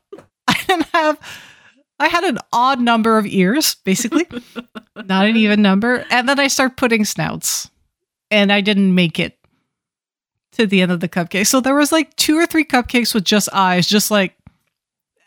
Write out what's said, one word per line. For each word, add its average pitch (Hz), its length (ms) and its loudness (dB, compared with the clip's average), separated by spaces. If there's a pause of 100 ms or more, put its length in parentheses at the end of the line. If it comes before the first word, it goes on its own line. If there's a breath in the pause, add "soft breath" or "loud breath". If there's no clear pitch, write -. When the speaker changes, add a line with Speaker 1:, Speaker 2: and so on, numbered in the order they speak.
(200)
Speaker 1:
<laughs> - 280 -20
I 277 60 0 (120)
didn't 349 260 0
have, 311 260 0 (800 loud breath)
I 285 100 0
had 339 140 -2
an 330 160 -2 (140)
odd 254 280 0
number 226 380 2
of 208 80 -2
ears, 196 480 0 (100)
basically, 233 420 -2 (380)
Speaker 2:
<laughs> - 320 -20
Speaker 1:
not 190 300 -2
an 220 100 2
even 208 240 2
number. 208 500 2
And 240 180 0
then 277 100 0
I 277 80 2
start 262 300 -2
putting 226 280 0
snouts, - 640 -6 (640)
and 202 220 4
I 202 80 2
didn't 196 340 2
make 180 240 2
it - 180 -6 (1160)
to 233 140 0
the 190 140 2
end 180 120 2
of 170 80 -2
the 170 80 -4
cupcake. 185 400 -2
So 269 120 2
there 262 140 0
was, 285 160 2
like, 320 240 0
two 311 240 0
or 339 80 2
three 320 180 0
cupcakes 240 480 0
with 202 120 -2
just 208 280 0
eyes, 180 360 0
just, 202 240 0
like, 196 240 0 (920)